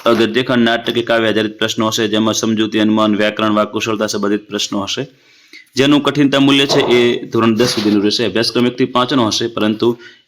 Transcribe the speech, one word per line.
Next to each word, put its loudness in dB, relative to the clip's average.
અ, 4
ગદ્યખંડ, 0
નાટક -2
કે -2
કાવ્ય 0
આધારિત -2
પ્રશ્નો -2
હશે, -2
જેમાં 0
સમજૂતી, -2
અનુમાન, 2
વ્યાકરણ, 0
વાકકુશળતા -2
સંબંધિત -4
પ્રશ્નો -6
હશે, -6
જેનું 2
કઠિનતા 2
મૂલ્ય 4
છે 0
એ 2
ધોરણ 0
દસ 2
સુધીનું 0
રહેશે. 0
અભ્યાસક્રમ 0
એકથી 0
પાંચનો 0
હશે, -2
પરંતુ 0